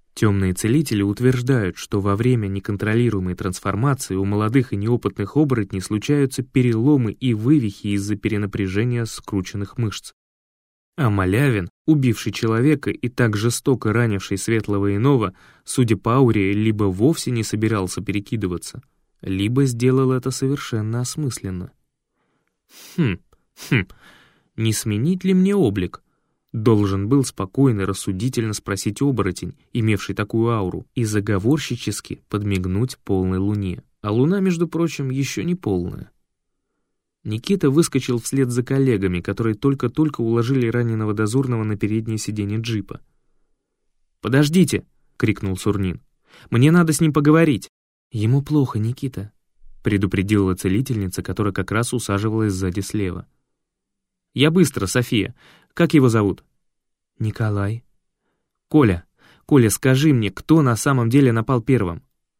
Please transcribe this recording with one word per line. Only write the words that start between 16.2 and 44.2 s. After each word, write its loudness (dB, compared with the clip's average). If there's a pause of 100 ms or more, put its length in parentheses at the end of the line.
либо 0
вовсе 0
не -2
собирался -2
перекидываться, -6 (380)
либо 0
сделал 2
это -2
совершенно -4
осмысленно. -6 (1200)
«Хм, -2 (520)
хм, 0 (680)
не 0
сменить -2
ли 2
мне 4
облик?» -2 (500)
Должен 2
был 2
спокойно, 0
рассудительно -4
спросить -6
оборотень, -2 (180)
имевший 0
такую -2
ауру, -2
и -2
заговорщически -2
подмигнуть -2
полной -2
луне. -4 (200)
А -4
луна, 2
между 0
прочим, -4
еще -4
не -2
полная. -6 (1120)
Никита 0
выскочил 0
вслед -2
за 0
коллегами, 0
которые -4
только-только -2
уложили 0
раненого -2
дозорного 0
на -4
переднее -2
сиденье -4
джипа. -6 (1200)